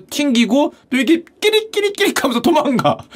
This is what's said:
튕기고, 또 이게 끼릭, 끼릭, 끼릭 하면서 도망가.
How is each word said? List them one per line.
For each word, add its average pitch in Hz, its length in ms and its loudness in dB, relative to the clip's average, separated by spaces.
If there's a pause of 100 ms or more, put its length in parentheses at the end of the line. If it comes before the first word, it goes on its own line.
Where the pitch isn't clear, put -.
튕기고, 262 640 0 (160)
또 247 80 -2
이게 320 260 2 (160)
끼릭, 427 320 0
끼릭, 403 240 -2
끼릭 - 280 0
하면서 240 180 -2
도망가. 254 560 0 (180)